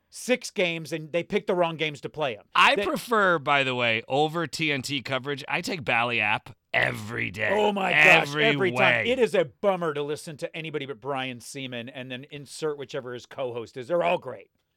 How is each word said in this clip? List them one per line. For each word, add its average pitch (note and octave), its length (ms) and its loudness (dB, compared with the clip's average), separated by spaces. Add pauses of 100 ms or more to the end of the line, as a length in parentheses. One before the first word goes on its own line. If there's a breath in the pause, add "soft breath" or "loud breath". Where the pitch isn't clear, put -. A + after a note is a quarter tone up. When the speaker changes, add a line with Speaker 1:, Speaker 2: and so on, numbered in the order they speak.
(100)
Speaker 1:
six - 400 -2
games, E3 420 -2
and D#3 180 -8
they E3+ 120 0
pick G3+ 240 -2
the G3+ 80 2
wrong E3 240 2
games D3 240 -4
to - 80 -8
play C#3+ 240 -2
him. G2+ 80 -16 (120)
Speaker 2:
I A3+ 220 8
Speaker 1:
That G#3 100 0
Speaker 2:
prefer, G#3 520 2
by C#3 260 4
the C3 100 0
way, A#2 340 2
over D#3 380 0
T D#3 240 -2
N C3+ 120 -2
T C#3 180 -4
coverage, C3+ 480 -4
I D3+ 140 -4
take E3+ 240 -6
Bally A#2+ 340 2
app G#2+ 340 -2 (200)
every A#2 560 0
day. G#2+ 200 -2
Speaker 1:
Oh G#3 220 2
my F#3+ 200 0
gosh, D#3 360 8
Speaker 2:
Every D3 160 0
Speaker 1:
every D3 280 2
time. B2 340 2
Speaker 2:
way. A#3 40 0
Speaker 1:
It B3+ 80 0
is G#3+ 160 2
a E3+ 120 2
bummer F3 480 -2
to D3 80 -2
listen D3 340 -8
to E3 180 -10
anybody D#3 300 -6
but B2+ 160 -10
Brian C3 400 -4
Seaman B2+ 480 -10
and C3 220 -12
then B2+ 200 -12
insert D3 460 -8
whichever B2+ 380 -8
his A#2 100 -12
co-host A#2+ 540 -8
is. A#2+ 100 -10
They're E3+ 160 2
all F3 140 2
great. A2+ 320 -12 (260)